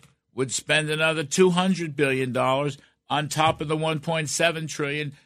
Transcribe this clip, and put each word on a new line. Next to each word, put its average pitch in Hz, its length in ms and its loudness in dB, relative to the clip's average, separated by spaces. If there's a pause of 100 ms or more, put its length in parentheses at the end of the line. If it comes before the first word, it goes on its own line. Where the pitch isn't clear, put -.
(340)
would 127 200 -4
spend 151 360 -2
another 156 360 0
two 185 240 6
hundred 175 480 0
billion 131 340 2
dollars 131 460 0 (320)
on 143 200 -2
top 156 320 2
of 160 60 -6
the 160 100 -2
one 160 220 -2
point 160 300 -4
seven 165 380 0
trillion 147 460 -6 (120)